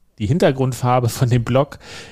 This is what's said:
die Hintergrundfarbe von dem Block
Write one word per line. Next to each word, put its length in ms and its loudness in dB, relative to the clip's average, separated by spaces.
die 80 -6
Hintergrundfarbe 840 0
von 200 -2
dem 140 2
Block 340 0